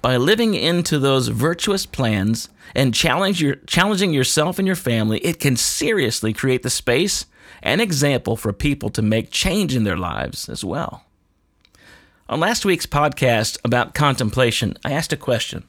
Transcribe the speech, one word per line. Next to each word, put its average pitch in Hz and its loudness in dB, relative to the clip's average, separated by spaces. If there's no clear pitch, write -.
By 127 2
living 208 2
into 165 0
those 135 2
virtuous 170 -2
plans 110 -2
and 135 2
challenge 175 0
your, 139 2
challenging 190 2
yourself 151 0
and 190 0
your 185 2
family, 110 0
it - -2
can 139 2
seriously 120 0
create 127 0
the 131 -2
space 139 0
and 156 0
example 139 0
for 104 -4
people 131 -2
to 113 -2
make 110 0
change 180 0
in 113 2
their 92 0
lives 85 -6
as - -10
well. 104 -6
On 131 -2
last 214 0
week's 185 2
podcast 127 0
about 120 0
contemplation, 123 0
I 139 -2
asked 156 -2
a 147 -2
question. 120 -4